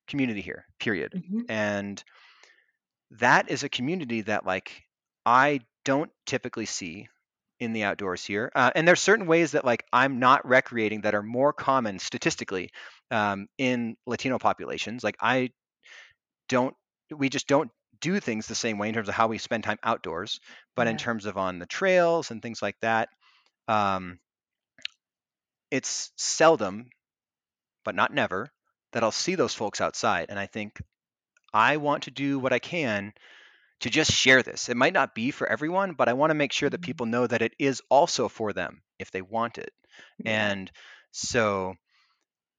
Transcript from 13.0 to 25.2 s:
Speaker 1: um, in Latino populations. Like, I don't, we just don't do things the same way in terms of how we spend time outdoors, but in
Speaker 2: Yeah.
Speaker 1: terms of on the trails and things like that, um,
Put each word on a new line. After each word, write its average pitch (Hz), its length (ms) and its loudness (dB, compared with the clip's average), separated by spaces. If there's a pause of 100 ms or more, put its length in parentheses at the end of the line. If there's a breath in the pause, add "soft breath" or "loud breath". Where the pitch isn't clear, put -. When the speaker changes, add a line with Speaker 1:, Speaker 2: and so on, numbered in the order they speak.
Speaker 1:
um, 101 380 0 (100)
in 123 380 -2 (100)
Latino 120 320 -4
populations. 95 640 -4
Like, 104 160 -2
I 127 300 2 (960 loud breath)
don't, 127 260 0 (400)
we 139 140 -2
just 131 200 -4
don't 139 220 2 (300)
do 190 200 0
things 110 260 -4
the 113 80 -8
same 110 240 -4
way 104 100 -2
in 110 60 -4
terms 107 140 -4
of 95 60 -4
how 113 140 4
we 110 100 -2
spend 110 260 -6
time 107 180 -4
outdoors, 98 580 -4 (360 loud breath)
but 117 120 0
in 113 80 -2
Speaker 2:
Yeah. - 20 -8
Speaker 1:
terms 110 280 -6
of 95 120 -8
on 90 200 -4
the 87 80 -12
trails 175 640 2
and 110 120 -12
things 117 200 -10
like 101 180 -4
that, 113 300 0 (580 soft breath)
um, 95 520 0 (1500)